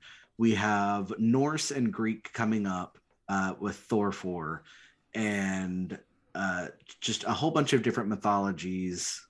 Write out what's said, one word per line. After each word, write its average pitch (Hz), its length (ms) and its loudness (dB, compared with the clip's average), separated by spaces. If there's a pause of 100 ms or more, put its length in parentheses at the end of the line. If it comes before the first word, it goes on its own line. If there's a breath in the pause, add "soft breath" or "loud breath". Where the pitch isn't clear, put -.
(380 loud breath)
We 113 160 6
have 101 640 2
Norse 139 540 2
and 120 200 0
Greek 110 400 -4
coming 110 320 0
up, 90 320 -4 (320)
uh, 95 300 0
with 101 160 -2
Thor 101 380 0
four, 85 500 -6 (520 loud breath)
and, 95 840 -2 (380)
uh, 90 320 -2 (320)
just - 240 -4
a - 80 0
whole 156 180 0
bunch 151 220 2
of 120 100 6
different 113 260 0
mythologies 92 1200 -2